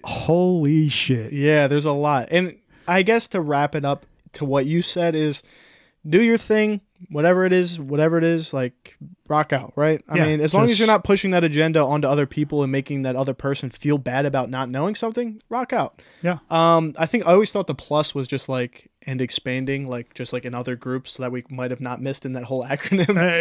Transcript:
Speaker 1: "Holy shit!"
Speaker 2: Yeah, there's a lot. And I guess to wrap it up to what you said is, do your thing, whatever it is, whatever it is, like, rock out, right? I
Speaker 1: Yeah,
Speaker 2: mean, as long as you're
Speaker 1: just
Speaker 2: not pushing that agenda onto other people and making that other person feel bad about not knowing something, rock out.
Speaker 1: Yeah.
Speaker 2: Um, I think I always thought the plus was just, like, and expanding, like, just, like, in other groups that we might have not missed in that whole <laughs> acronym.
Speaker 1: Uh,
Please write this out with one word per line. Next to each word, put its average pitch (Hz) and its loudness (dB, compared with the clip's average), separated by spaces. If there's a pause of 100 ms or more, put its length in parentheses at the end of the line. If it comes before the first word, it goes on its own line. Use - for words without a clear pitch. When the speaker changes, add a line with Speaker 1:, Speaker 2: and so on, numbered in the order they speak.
Speaker 1:
"Holy 156 2
shit!" 120 -2
Speaker 2:
Yeah, 147 4
there's 143 0
a 151 2
lot. 143 0
And 175 0 (300)
I 185 2
guess 226 2
to 190 -4
wrap 147 0
it 147 -4
up 139 -2 (300)
to - -8
what 139 0
you 165 0
said 170 -2
is, 151 -2 (680)
do 165 4
your 226 4
thing, 214 0 (260)
whatever 180 4
it 185 4
is, 175 2
whatever 151 2
it 165 2
is, 165 0
like, 131 -6 (320)
rock 151 0
out, - -4
right? 151 0
I 151 -4
Speaker 1:
Yeah, 160 4
Speaker 2:
mean, 156 0
as 156 0
long 202 4
as 240 4
you're 226 2 (100)
Speaker 1:
just - -
Speaker 2:
not 214 4
pushing 196 2
that 175 2
agenda 156 2
onto 147 0
other 143 2
people 147 -2
and 135 -2
making 135 -4
that 131 -2
other 135 -2
person 139 -6
feel 147 -2
bad 143 -2
about 131 -2
not 131 -6
knowing 147 -2
something, 226 -6
rock 240 -6
out. - -4 (180)
Speaker 1:
Yeah. 170 -2 (120)
Speaker 2:
Um, 165 2
I 160 0
think 208 -2
I 170 6
always 202 4
thought 196 -4
the 151 -4
plus 151 -2
was 135 -6
just, - -6
like, 123 -6 (160)
and 131 -4
expanding, 131 -4
like, 120 -10
just, - -10
like, 123 -6
in 123 -10
other 123 -6
groups 127 -8
that 127 -8
we 123 -8
might 127 -6
have 123 -8
not 123 -8
missed 135 -6
in 131 -8
that 127 -8
whole 127 -4
<laughs> 123 -14
acronym. 180 0
Speaker 1:
Uh, 170 2 (180)